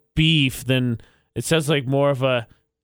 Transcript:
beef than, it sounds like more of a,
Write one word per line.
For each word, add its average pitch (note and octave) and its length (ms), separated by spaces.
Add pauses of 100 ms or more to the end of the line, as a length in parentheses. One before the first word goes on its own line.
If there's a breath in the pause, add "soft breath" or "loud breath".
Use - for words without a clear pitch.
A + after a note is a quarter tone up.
(140)
beef D#3 500
than, B2+ 360 (340 soft breath)
it A#2 100
sounds D#3+ 240
like C#3+ 180
more C#3 240
of C3 120
a, B2+ 240 (380)